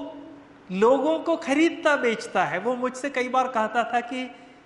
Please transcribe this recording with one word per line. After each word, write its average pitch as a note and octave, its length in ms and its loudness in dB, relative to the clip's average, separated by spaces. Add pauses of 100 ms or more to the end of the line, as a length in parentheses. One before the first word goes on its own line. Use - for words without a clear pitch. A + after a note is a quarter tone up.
(720)
लोगों C4 480 4
को E4 180 0
खरीदता D#4 580 2
बेचता A3 500 0
है। D3+ 140 -2
वो A#3+ 160 -2
मुझसे B3+ 340 -4
कई B3 200 -2
बार B3+ 180 2
कहता A3 460 0
था A#3+ 80 2
कि B3+ 340 -8 (300)